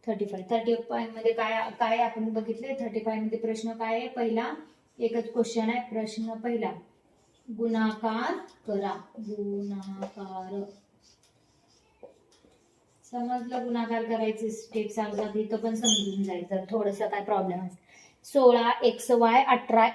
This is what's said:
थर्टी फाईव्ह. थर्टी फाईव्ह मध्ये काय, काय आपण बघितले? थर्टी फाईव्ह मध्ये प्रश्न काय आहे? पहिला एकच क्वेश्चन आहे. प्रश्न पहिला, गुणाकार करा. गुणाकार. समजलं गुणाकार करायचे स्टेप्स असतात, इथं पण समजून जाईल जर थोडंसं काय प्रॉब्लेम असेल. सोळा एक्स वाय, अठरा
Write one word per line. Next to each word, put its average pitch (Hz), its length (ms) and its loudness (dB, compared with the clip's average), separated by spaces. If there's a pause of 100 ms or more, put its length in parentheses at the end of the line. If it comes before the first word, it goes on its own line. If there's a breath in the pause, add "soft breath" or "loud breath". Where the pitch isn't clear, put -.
थर्टी 208 180 0
फाईव्ह. 196 320 -4
थर्टी 226 180 2
फाईव्ह 226 400 -4
मध्ये 226 180 2
काय, 226 380 0
काय 226 260 2
आपण 226 360 0
बघितले? 226 420 -4
थर्टी 220 260 -4
फाईव्ह 220 240 -2
मध्ये 220 140 -2
प्रश्न 226 340 -4
काय 226 220 -2
आहे? 247 140 -2
पहिला 240 460 0 (440 loud breath)
एकच 226 340 -2
क्वेश्चन 226 380 2
आहे. 240 180 -2
प्रश्न 220 440 -4
पहिला, 226 400 -2 (800)
गुणाकार 226 840 0 (320)
करा. 196 340 -2 (180)
गुणाकार. 202 1500 -8 (2500)
समजलं 247 540 -4
गुणाकार 233 400 -2
करायचे 220 460 -2
स्टेप्स 214 480 -6
असतात, 208 380 -2
इथं 214 200 -2
पण 226 180 -2
समजून 196 500 0
जाईल 180 260 -4
जर 190 200 -2
थोडंसं 214 380 0
काय 202 160 -4
प्रॉब्लेम 185 340 0
असेल. 185 180 -8 (480 loud breath)
सोळा 240 580 6
एक्स 226 280 2
वाय, 233 340 8
अठरा 226 500 6